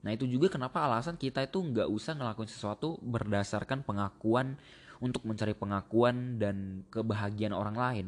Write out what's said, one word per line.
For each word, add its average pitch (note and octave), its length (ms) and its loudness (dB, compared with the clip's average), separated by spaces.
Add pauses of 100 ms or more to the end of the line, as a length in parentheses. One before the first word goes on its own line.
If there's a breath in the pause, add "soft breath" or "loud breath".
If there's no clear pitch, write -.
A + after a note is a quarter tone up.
Nah, G#2 80 0
itu B2+ 160 0
juga C#3 240 4
kenapa D3+ 320 0
alasan C#3 320 0
kita C3+ 240 -2
itu C3+ 160 -2
nggak A#2 320 2
usah G#2+ 240 -2
ngelakuin A2+ 320 -4
sesuatu G#2+ 560 -4
berdasarkan G#2 800 0
pengakuan, A2 720 0 (480 loud breath)
untuk B2 240 -2
mencari G#2+ 320 0
pengakuan A#2+ 800 2
dan G2 560 -2
kebahagiaan G#2 640 0
orang G#2 160 -2
lain. A#2 340 0